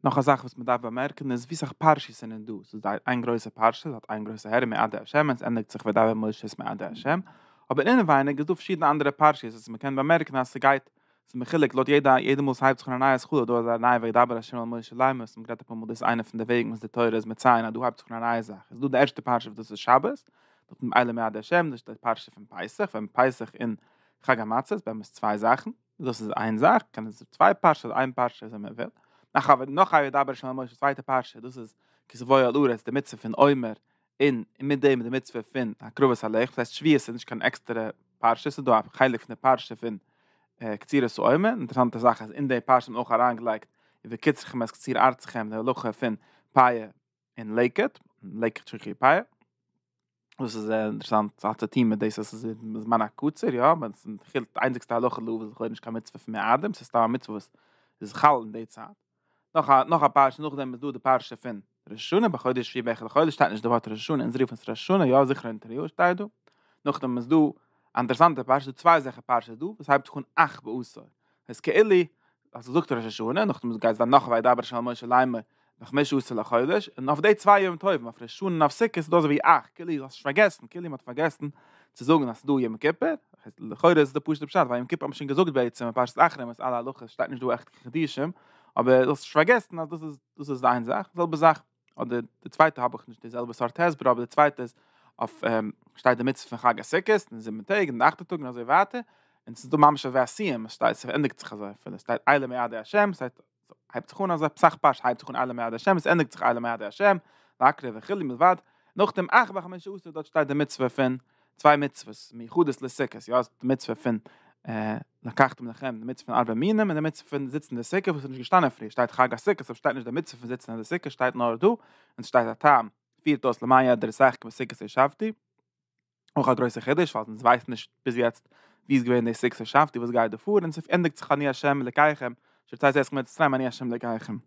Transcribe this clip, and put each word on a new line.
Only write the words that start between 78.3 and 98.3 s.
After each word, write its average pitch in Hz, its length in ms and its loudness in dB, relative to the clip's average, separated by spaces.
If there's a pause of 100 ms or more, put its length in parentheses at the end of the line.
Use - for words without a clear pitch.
השנה 190 160 -6
און 165 140 2
אויף 143 100 4
סוכות, 226 240 -2
איז 156 120 -6
דא 165 80 2
אזוי 156 120 4
ווי 147 140 2
אך, 156 320 4
כאילו, 170 220 -8
דו 135 80 -8
האסט - 180 -20
פארגעסן, 147 440 2
כאילו, 175 160 -14
מען 170 100 -10
האט 131 100 -12
פארגעסן, 147 460 -4 (440)
צו - 120 -14
זאגן, 143 240 4
אז 113 160 -10
דו 135 160 0
יום 113 160 -2
כיפור, 160 320 0 (360)
הייסט, - 160 -20
לחודש 156 380 4
איז 139 140 4
דער 143 120 -4
פשוטע 147 220 -6
פשט, - 100 -4
ווייל 123 220 2
יום 123 80 -6
כיפור 139 200 -8
האבן 147 40 -6
מיר - 80 -14
שוין 143 100 -10
געזאגט, 156 240 0
ביי 127 140 2
יצחק, 120 180 -8
ביי 117 80 -6
פרשת 123 260 -2
אחרא, 143 260 2
וואס 120 160 -12
אלע 127 160 -4
הלכות, 120 320 -10
שטייט - 220 -6
נישט 123 120 -10
דא 127 100 -2
עכט 120 160 -6
קדושים, 151 640 -6 (440)
אבער 127 280 6
דאס 143 140 0
איז - 140 -16
פארגעסן, 170 460 2
אז 160 100 -8
דאס 156 140 -12
איז, 151 160 -14 (200)
דאס 147 120 -10
איז 131 100 -4
די 127 60 2
איינע 123 180 2
זאך. 185 320 -4
דעלבע 165 200 -2
זאך, 156 260 4 (340)
אדער 120 240 -6
דער - 300 -16
צווייטער 156 340 2
האב 123 100 -2
איך - 140 -18
נישט, 113 140 -20
דערזעלבע 120 300 -8
סארט 120 280 -4
האסבר, 147 300 0
אבער 123 40 4
דער 117 120 -4
צווייטער 143 360 2
איז 120 120 -10 (440)
אויף, - 260 -8
ähm, - 40 0 (480)
שטייט 123 220 2
דער 123 80 -2
מצוה - 240 -6
פון 117 80 -10
חג 120 220 0
הסוכות, - 280 -2 (240)
אין 113 80 -14
זיבן 110 220 -10
טאג, 196 260 -2
אין 120 140 -4
אכט 165 200 2
טאג, 175 160 -10